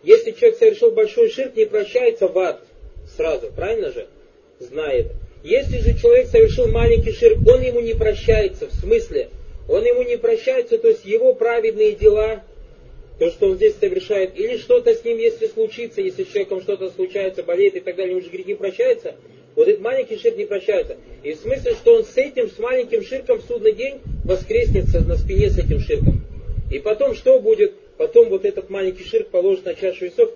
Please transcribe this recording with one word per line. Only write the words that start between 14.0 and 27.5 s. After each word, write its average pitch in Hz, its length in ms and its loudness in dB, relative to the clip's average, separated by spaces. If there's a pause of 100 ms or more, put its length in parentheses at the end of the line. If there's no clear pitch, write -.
или 220 200 -4
что-то 233 360 2
с 226 100 -4
ним, 233 140 -4
если 220 300 -2
случится, 220 540 -6
если 190 220 -6
с 185 40 -8
человеком 196 340 -6
что-то 190 280 -6
случается, 185 540 -6
болеет 185 320 0
и 180 40 -8
так 180 160 -10
далее, 185 200 -6
ему 185 60 -4
же 180 80 -18
грехи 185 260 -10
прощаются, 202 600 -4 (400)
вот 156 120 4
этот 202 140 2
маленький 233 360 -4
ширк 226 200 -2
не 208 80 -6
прощается. 196 500 -4 (280)
И 311 100 -8
в 311 40 -12
смысле, 480 360 -4
что 466 220 6
он 440 100 2
с - 120 -12
этим, 262 320 -2
с - 100 -18
маленьким 233 420 -2
ширком - 380 -4
в - 60 -16
судный 220 280 0
день 269 260 -8 (240)
воскреснет 208 640 0
со-, - 140 4
на - 160 0
спине - 320 2
с - 80 0
этим - 220 0
ширком. 127 420 0 (500)
И - 80 -6
потом 220 360 -2
что 262 240 4
будет? 208 340 2 (240)